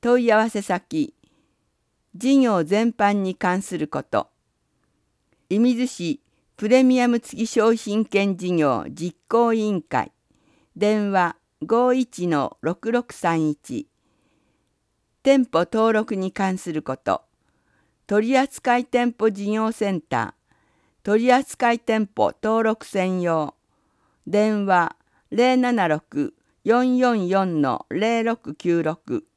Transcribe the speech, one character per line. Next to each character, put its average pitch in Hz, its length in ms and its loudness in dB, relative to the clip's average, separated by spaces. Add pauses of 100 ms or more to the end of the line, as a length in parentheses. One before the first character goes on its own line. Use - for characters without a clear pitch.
問 240 240 2
い 226 60 4
合 214 60 6
わ 220 120 2
せ 208 120 -6
先、 - 520 -4 (1000)
事 254 220 2
業 220 260 2
全 214 300 0
般 202 180 0 (100)
に 190 140 -4
関 185 260 -2
す 180 160 -8
る 151 100 -4
こ 139 140 -6
と。 - 280 -4 (1200)
射 202 100 0
水 247 280 2
市 170 340 -6 (340)
プ 208 120 -6
レ 254 160 6
ミ 254 180 4
ア 247 60 2
ム 240 120 0
付 - 180 -14
き 226 100 -4
商 226 260 2
品 214 320 -2
券 196 320 -2
事 180 140 -4
業 143 380 0
実 156 280 -10 (100)
行 233 260 2
委 226 60 0
員 208 220 -2
会。 - 300 -4 (640)
電 208 360 0
話 180 260 0 (240)
五 247 320 2
一 233 340 -2
の 147 340 -2
六 180 300 -6
六 240 220 -4
三 165 360 -2
一。 147 380 -8 (1400)
店 269 220 4
舗 160 140 -2
登 220 340 0
録 214 220 -2
に 190 160 -4
関 190 260 -4
す 180 140 -10
る 156 120 -6
こ 131 140 -8
と。 - 260 -4 (840)
取 226 300 0
扱 247 460 0
店 240 340 -2
舗 220 140 2
事 202 180 -6
業 220 220 -2
セ 202 200 -4
ン 170 100 -4
タ 117 340 -4 (160)
ー。 - 40 -20 (480)
取 226 280 2
扱 240 480 0
店 220 340 -2
舗 - 200 0 (100)
登 226 200 0
録 220 220 -2
専 185 360 -2
用。 160 340 -2 (720)
電 208 380 0
話 180 320 0 (340)
零 254 260 2
七 240 300 0
六 151 460 -2 (300)
四 247 340 2
四 233 320 0
四 185 320 0
の 131 280 -2
零 226 340 -2
六 226 320 -6
九 170 280 0
六。 156 420 -6 (120)